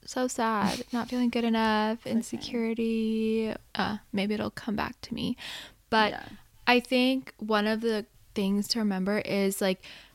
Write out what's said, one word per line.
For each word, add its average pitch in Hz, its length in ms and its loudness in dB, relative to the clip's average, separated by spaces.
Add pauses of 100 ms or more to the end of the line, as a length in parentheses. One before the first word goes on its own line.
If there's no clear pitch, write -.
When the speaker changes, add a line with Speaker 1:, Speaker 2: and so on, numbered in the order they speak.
Speaker 1:
So 254 220 -2
sad. 220 600 0
Speaker 2:
<laughs> - 60 -20
Speaker 1:
Not 233 160 -2
feeling 247 200 2
good 233 140 0
enough. 220 600 2
Speaker 2:
Poor - 80 -6
thing. 226 60 4
Speaker 1:
Insecurity. 226 1400 0 (220)
Uh, - 220 0 (140)
maybe 202 220 0
it'll 208 180 -2
come - 240 -6
back 147 260 -4
to - 120 -10
me. - 240 -4 (520)
But 214 220 4
Speaker 2:
Yeah. - 120 -8 (420)
Speaker 1:
I 247 140 6
think 254 580 0
one 214 300 0
of 220 140 0
the 226 240 -2 (300)
things 202 340 2
to 233 100 0
remember 202 400 0
is, 196 420 0
like, 190 220 0 (320)